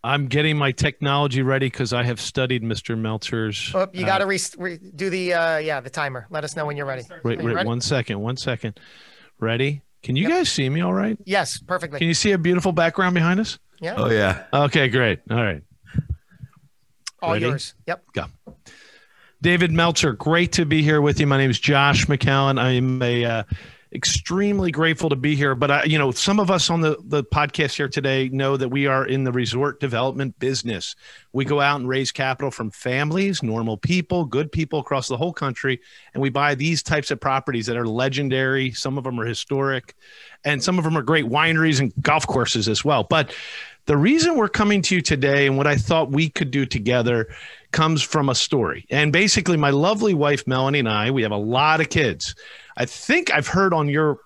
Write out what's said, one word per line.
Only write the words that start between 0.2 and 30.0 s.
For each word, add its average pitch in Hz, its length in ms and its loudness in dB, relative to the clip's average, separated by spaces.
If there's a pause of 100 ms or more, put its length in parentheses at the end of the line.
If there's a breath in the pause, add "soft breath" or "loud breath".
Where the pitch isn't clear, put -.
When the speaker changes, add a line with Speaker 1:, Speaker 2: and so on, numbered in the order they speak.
Speaker 1:
getting 151 300 0
my 139 160 0
technology 143 680 0
ready 131 280 0
'cause 120 220 -4
I 123 100 0
have 120 180 -4
studied 127 440 -2
Mister 113 320 -4
Meltzer's, 110 800 -4
Speaker 2:
Oh, 190 180 0
you 185 120 -6
Speaker 1:
uh, - 20 0
Speaker 2:
gotta 190 200 0
re-, 190 120 -2 (180)
re-, 175 220 -10
do 185 320 -8
the, 180 240 -2
uh, 165 240 0
yeah, 151 220 -4
the 127 100 -16
timer. 135 400 -8
Let 156 120 -6
us 151 140 -8
know 156 100 -4
when 147 100 -6
you're 143 100 -6
ready. 131 160 -8 (200)
Speaker 1:
Wait, - 160 -2
Speaker 2:
Are - 40 -6
you 117 40 -4
Speaker 1:
wait, 117 80 -2
Speaker 2:
ready? 101 140 -2
Speaker 1:
one 120 120 -4
second, 117 400 -2
one 120 160 -4
second. 117 440 -6 (580 loud breath)
Ready? 127 440 -2 (200)
Can 127 140 -4
you 156 80 0
Speaker 2:
Yep. 277 80 0
Speaker 1:
guys 359 160 2
see 135 200 -2
me 151 120 -2
all 180 140 0
right? 208 300 -2
Speaker 2:
Yes, 185 340 -2
perfectly. 170 400 -8
Speaker 1:
Can 165 100 2
you 165 60 2
see 202 180 2
a 190 60 4
beautiful 175 340 2
background 175 420 2
behind 175 240 4
us? - 220 -4 (200)
Speaker 2:
Yeah. 160 160 -6
Speaker 3:
Oh, 117 140 0
yeah. 104 420 2
Speaker 1:
Okay, 139 360 2
great. 113 320 2 (100)
All 117 60 0
right. 98 260 -2 (1600 loud breath)
Speaker 2:
All 165 100 0
Speaker 1:
Ready? 110 140 0
Speaker 2:
yours. 131 280 -4 (120)
Yep. - 160 -6 (100)
Speaker 1:
Go. - 120 -4 (1160 loud breath)
David 175 300 4
Meltzer, 165 440 2
great 170 380 2
to 175 140 2
be 156 160 2
here 151 180 4
with 143 200 2
you. 147 80 4
My 139 100 4
name 135 120 4
is 117 100 0
Josh 143 460 4
McCallan. 139 520 2
I 127 140 2
am 127 300 0
a, 120 220 0
uh, 113 180 -2 (480 loud breath)
extremely 196 800 0
grateful 160 380 0
to 143 80 2
be 147 180 0
here. 139 200 2
But 139 160 0
I, 143 140 2
you 151 120 2
know, 139 140 2
some 196 280 2
of 190 120 2
us 180 180 2
on 165 140 0
the, 156 220 0
the 147 200 -2
podcast 147 520 0
here 143 120 -2
today 135 400 -2
know 135 280 0
that 135 120 -2
we 139 180 0
are 135 200 2
in 135 180 -2
the 127 80 -2
resort 127 480 -2
development 131 580 -4